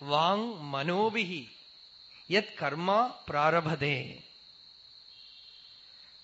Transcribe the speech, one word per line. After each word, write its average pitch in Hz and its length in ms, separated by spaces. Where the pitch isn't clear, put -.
വാങ് 180 520
മനോഭിഹി 175 960
യത് 208 140
കർമ്മ 185 520
പ്രാരഭതേ, 147 920